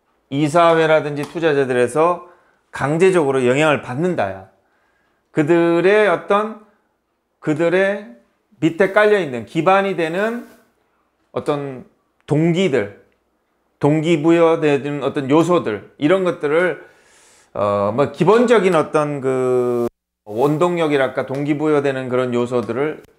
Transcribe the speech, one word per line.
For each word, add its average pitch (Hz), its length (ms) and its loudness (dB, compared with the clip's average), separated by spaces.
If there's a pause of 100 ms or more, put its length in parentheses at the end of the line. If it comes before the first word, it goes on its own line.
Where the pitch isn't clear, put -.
(280)
이사회라든지 151 920 2
투자자들에서 143 1040 0 (460)
강제적으로 147 760 2
영향을 139 360 2
받는다야. 123 680 -6 (840)
그들의 170 760 2
어떤, 202 520 -2 (800)
그들의 190 800 -2 (420)
밑에 175 340 0
깔려있는 185 540 2
기반이 190 480 0
되는 196 540 -4 (840)
어떤 139 540 -6 (420)
동기들, 156 760 0 (800)
동기부여되는 151 1200 2
어떤 135 260 -4
요소들, 151 680 0
이런 175 240 0
것들을, 170 640 -2 (680)
어, 101 380 -2
뭐, 139 200 -2
기본적인 202 640 2
어떤 147 440 -2
그 123 680 -2 (360)
원동력이랄까, 147 1000 -2
동기부여되는 143 840 -2
그런 127 240 -2
요소들을 120 680 -4 (160)